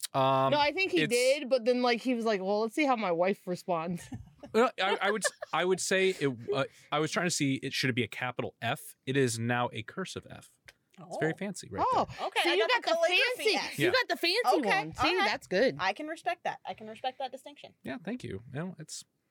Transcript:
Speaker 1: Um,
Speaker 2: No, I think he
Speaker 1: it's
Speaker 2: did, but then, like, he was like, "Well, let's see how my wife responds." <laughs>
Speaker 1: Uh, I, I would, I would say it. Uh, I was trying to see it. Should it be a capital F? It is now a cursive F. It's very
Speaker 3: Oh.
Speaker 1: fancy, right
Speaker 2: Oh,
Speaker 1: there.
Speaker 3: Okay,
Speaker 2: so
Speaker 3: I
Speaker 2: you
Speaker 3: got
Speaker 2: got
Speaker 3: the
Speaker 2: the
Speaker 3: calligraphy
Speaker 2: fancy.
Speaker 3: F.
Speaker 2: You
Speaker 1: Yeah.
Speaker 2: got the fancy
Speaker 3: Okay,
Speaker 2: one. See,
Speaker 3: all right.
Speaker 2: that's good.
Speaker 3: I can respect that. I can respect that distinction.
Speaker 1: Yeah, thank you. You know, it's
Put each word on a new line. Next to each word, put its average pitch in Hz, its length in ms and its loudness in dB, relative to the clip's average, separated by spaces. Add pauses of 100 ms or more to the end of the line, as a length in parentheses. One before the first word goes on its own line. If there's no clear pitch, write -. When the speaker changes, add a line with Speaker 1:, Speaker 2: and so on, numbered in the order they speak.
(120)
Speaker 1:
Um, 135 400 4
Speaker 2:
No, 294 80 4
I 294 120 4
think 370 200 -2
he 339 100 2
Speaker 1:
it's 214 100 0
Speaker 2:
did, 262 360 2
but 240 160 2
then, 247 180 2
like, 240 180 2
he 254 140 0
was 226 100 -2
like, 214 160 2
"Well, 202 200 0
let's 226 140 -2
see 311 120 2
how 262 100 4
my 196 160 0
wife 175 340 2
responds." 175 560 -4 (120)
<laughs> - 40 -12 (360)
Speaker 1:
Uh, 233 140 4 (120)
I, 196 220 2
I 196 80 2
would, 214 120 -2 (300)
I 165 120 0
would 185 160 2
say 190 300 4
it. 147 200 0 (240)
Uh, 156 80 2 (300)
I 147 80 2
was 156 100 0
trying 180 160 0
to 175 40 2
see 135 240 2
it. 131 180 -6
Should - 180 0
it 117 60 -2
be 120 80 0
a 104 40 -4
capital 123 540 -6
F? 127 160 -2 (260)
It 131 120 -2
is 123 200 4
now 120 360 0
a 113 100 -8
cursive - 480 -10
F. - 180 -18 (520)
It's 139 180 -12
very 160 160 0
Speaker 3:
Oh. - 40 -12
Speaker 1:
fancy, 196 340 -8
right 302 200 -2
Speaker 2:
Oh, 311 140 2 (140)
Speaker 1:
there. - 80 -4
Speaker 3:
Okay, 403 160 0
Speaker 2:
so 349 60 2
Speaker 3:
I - 20 2
Speaker 2:
you 359 80 2
Speaker 3:
got - 80 2
Speaker 2:
got 494 80 4
Speaker 3:
the - 60 -4
Speaker 2:
the 330 120 0
Speaker 3:
calligraphy 359 640 2
Speaker 2:
fancy. - 0 - (160)
Speaker 3:
F. - 80 -8
Speaker 2:
You - 60 4
Speaker 1:
Yeah. 370 60 4
Speaker 2:
got 494 160 2
the 339 80 -2
fancy 381 420 2
Speaker 3:
Okay, 202 260 2
Speaker 2:
one. 160 100 -10
See, 285 140 0
Speaker 3:
all 359 100 2
right. 392 100 4
Speaker 2:
that's - 200 -4
good. 190 320 2
Speaker 3:
I 190 120 0
can 302 140 -10
respect 330 380 -6
that. - 240 -6
I 185 60 -8
can 220 120 -16
respect 240 320 -6
that 262 140 -8
distinction. 285 400 -18 (100)
Speaker 1:
Yeah, 262 220 -10
thank 240 180 -8
you. 101 200 -10 (100)
You 135 80 -6
know, 175 180 -10
it's - 240 -14 (280)